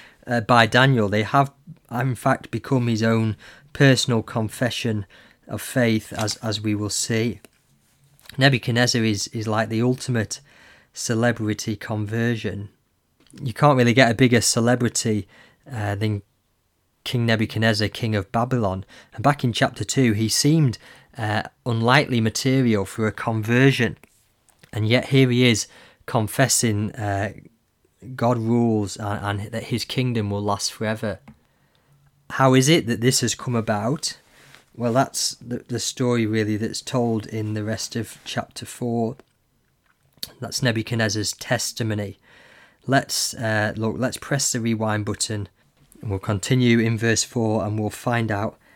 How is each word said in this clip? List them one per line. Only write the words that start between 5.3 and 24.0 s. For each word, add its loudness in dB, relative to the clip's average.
of -10
faith, 0
as, -4
as -4
we 0
will -2
see. -2
Nebuchadnezzar 2
is, 0
is -8
like 0
the 0
ultimate -2
celebrity -2
conversion. -4
You -6
can't 4
really 4
get 6
a 0
bigger 4
celebrity, 0
uh, -4
than -2
King -2
Nebuchadnezzar, 2
king -2
of -4
Babylon. -2
And -10
back 2
in 2
chapter -2
two, 2
he 0
seemed, 2
uh, -2
unlikely 2
material 2
for -4
a 0
conversion. 2